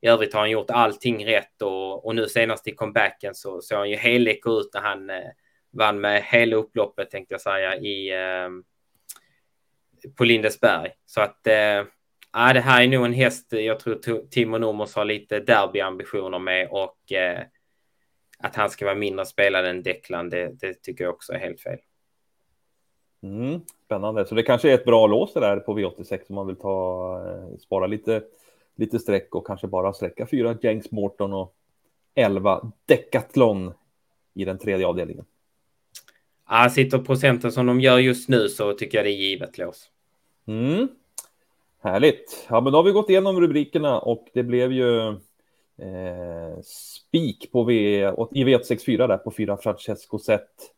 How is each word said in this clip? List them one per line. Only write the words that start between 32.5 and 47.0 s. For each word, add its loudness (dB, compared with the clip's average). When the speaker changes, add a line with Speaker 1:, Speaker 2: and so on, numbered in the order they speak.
Speaker 2:
Decathlon 2
i -6
den -6
tredje -2
avdelningen. -6
Speaker 1:
Ja, 6
sitter 2
procenten 2
som 0
de 2
gör 8
just 2
nu 4
så -2
tycker -4
jag 0
det 0
är -2
givet -6
lås. -10
Speaker 2:
Mm. -2
Härligt. 0
Ja, 4
men 0
då 6
har 6
vi 6
gått 2
igenom 4
rubrikerna 0
och -4
det -2
blev 0
ju, 0
eh, -10
spik -6